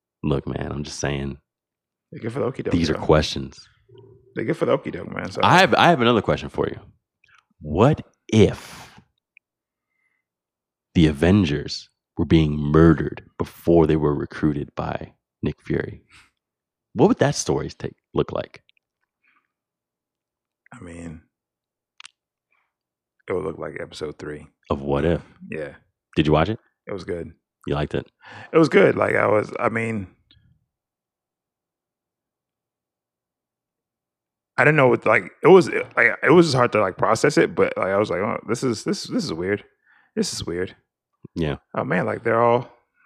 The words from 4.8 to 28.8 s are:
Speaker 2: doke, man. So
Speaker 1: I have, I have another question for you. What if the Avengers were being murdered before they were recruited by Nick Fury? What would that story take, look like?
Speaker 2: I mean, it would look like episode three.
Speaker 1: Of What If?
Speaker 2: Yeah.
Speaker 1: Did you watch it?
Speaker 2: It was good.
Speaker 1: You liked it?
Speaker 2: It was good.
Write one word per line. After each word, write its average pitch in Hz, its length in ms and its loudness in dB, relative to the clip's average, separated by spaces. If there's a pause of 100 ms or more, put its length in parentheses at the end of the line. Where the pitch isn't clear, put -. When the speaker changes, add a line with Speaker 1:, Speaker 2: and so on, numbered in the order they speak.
Speaker 2:
doke, - 240 -12
man. 92 160 -8
So - 140 -8
Speaker 1:
I 135 140 6
have, 156 160 4
I 131 160 6
have 147 100 2
another 117 220 4
question 73 260 -2
for - 180 -4
you. - 140 -10 (800)
What 87 400 2 (280)
if - 720 0 (2000)
the 82 140 6
Avengers 82 840 0 (260)
were - 80 -2
being 78 340 4
murdered 78 640 4 (140)
before - 500 2
they 78 100 2
were 73 180 0
recruited 71 600 -4
by - 380 -8 (300)
Nick - 180 -6
Fury? - 400 -6 (920)
What 160 140 4
would 254 100 0
that 139 160 2
story - 340 -4
take, - 280 -14 (180)
look - 180 -2
like? - 300 -10 (2000)
Speaker 2:
I 127 140 -20
mean, 85 380 -16 (2000)
it - 60 -8
would 90 120 -4
look 85 140 -8
like 78 220 -12
episode 82 380 -12
three. 76 280 -14 (220)
Speaker 1:
Of 71 140 -6
What 71 240 -2
If? 82 160 0 (280)
Speaker 2:
Yeah. 73 240 -12 (420)
Speaker 1:
Did 78 100 2
you 78 60 2
watch 80 180 4
it? 110 80 -8 (280)
Speaker 2:
It - 60 -12
was 92 120 -10
good. 85 280 -10 (340)
Speaker 1:
You 71 80 -4
liked 73 200 -4
it? - 160 -8 (420)
Speaker 2:
It 165 60 2
was 160 100 4
good. 180 260 4